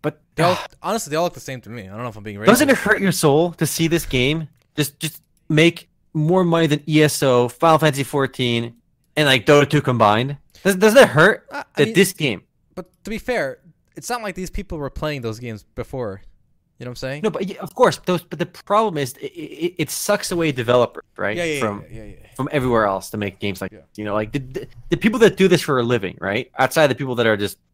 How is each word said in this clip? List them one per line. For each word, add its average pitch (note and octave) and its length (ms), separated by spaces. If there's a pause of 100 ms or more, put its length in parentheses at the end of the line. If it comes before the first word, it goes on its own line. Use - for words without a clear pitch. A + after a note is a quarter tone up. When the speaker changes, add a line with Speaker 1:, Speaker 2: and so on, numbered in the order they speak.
Speaker 1:
But - 180 (160)
Speaker 2:
They D3+ 80
all, F3+ 140 (120)
Speaker 1:
<sighs> - 140
Speaker 2:
honestly, F#3 260
they C#3+ 60
all E3 80
look F3 100
the - 60
same - 220
to - 80
me. A2+ 140
I F#2+ 40
don't G#2 160
know B2 60
if G#2+ 80
I'm G2+ 60
being G#2 140
racist. G#2+ 100
Speaker 1:
Doesn't C4 220
it A#3 80
hurt G#3 220
your G3 140
soul D#3+ 400
to - 120
see E3 220
this E3 180
game D3 440 (260)
just, - 240
just - 220 (260)
make E3 420 (240)
more E3 300
money E3 240
than C#3+ 200
E D3+ 140
S D3+ 220
O, B2 240
Final D#3+ 320
Fantasy C#3 240
fourteen, B2 720 (400)
and, D3+ 100
like, C3 200
Dota D3 240
two D3 120
combined? A#2+ 560 (260)
Does, G3 120
doesn't G#3+ 260
it G#3+ 80
hurt D#3+ 420
Speaker 2:
I, C#4 80
I - 40 (140)
Speaker 1:
that C#3+ 80
Speaker 2:
mean, A3 100
Speaker 1:
this F#3+ 180
game B2 300 (320)
Speaker 2:
but - 140 (140)
to - 60
be G#3+ 80
fair, D#3+ 420 (360)
it's - 140
not A#3+ 120
like G3+ 140
these F#3 140
people F#3+ 280
were C#3 120
playing D3 320
those A2+ 180
games A2+ 240 (120)
before. A#2 460 (560)
You A#2 80
know B2 40
what B2 40
I'm - 20
saying? C3+ 280
Speaker 1:
No, G#3+ 60
but E3+ 180
yeah, G3 120
of - 160
course, G#3 300
those, F3 180
but - 160
the F3 80
problem G#3 500
is C#3 200
it, C#3+ 100
it, D#3 500
it D3+ 140
sucks - 400
away E3 200
developers, A#2+ 520 (120)
right? G2 220
Speaker 2:
Yeah, E3+ 60
yeah, D#3 160
Speaker 1:
From, G#2 320
Speaker 2:
yeah, A2 120
yeah, G#2 180
yeah. - 140
Speaker 1:
from C#3 160
everywhere B2+ 340
else F#2+ 260
to A2 60
make G2+ 200
games G2+ 240
like F#2+ 100
Speaker 2:
Yeah. G#2 80
Speaker 1:
this. - 180
You G#2+ 80
know, G#2 100
like, A2 160
the, D3 80
the, - 280 (220)
the E3+ 80
people A3+ 220
that A3 180
do F#3+ 100
this F3 140
for C#3 160
a A#2+ 60
living, G#2 360
right? G2+ 380
Outside D3 300
the B2+ 80
people C3 200
that A#2 120
are G#2+ 100
just G2+ 220 (140)